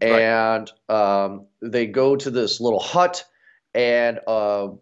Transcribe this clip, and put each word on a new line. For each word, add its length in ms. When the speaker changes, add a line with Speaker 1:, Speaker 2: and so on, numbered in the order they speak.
Speaker 1:
Right. 180
Speaker 2:
And, 500
um, 560
they 240
go 300
to 140
this 300
little 200
hut, 440
and, 520
uh, 420